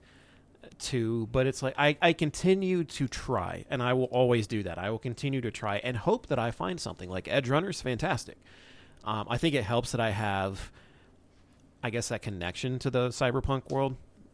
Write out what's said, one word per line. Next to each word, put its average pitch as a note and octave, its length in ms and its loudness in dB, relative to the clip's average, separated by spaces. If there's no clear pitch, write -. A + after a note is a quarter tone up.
too, A2+ 520 0
but C3 160 4
it's C3+ 160 -2
like, C3+ 160 -2
I, D3 240 6
I F3 120 8
continue F#3 680 2
to C#3+ 220 -2
try, F2 640 -2
and B2 120 -2
I B2 100 2
will B2+ 140 4
always B2 400 6
do G#2 180 -2
that. E2+ 140 -6
I F#2+ 120 -2
will A2+ 80 -2
continue C3+ 440 -2
to A#2 80 -2
try G#2 340 -2
and B2 120 -2
hope D#3 320 2
that C3+ 100 2
I A#2 120 0
find F3 300 -4
something. F2+ 280 -8
Like, F#2 200 -6
Edge A#2+ 200 0
Runner's D#3+ 320 0
fantastic. B2+ 560 -4
Um, G#2+ 260 -2
I A#2+ 80 0
think D#3+ 160 0
it C3 80 2
helps A#2+ 300 0
that A#2+ 80 0
I A2+ 100 2
have, G2 640 -2
I A#2+ 80 -2
guess, A2+ 180 -4
that A2 140 -4
connection G2+ 580 -4
to C#3 100 -2
the B2 200 0
cyberpunk C3 600 -2
world, C3+ 260 -2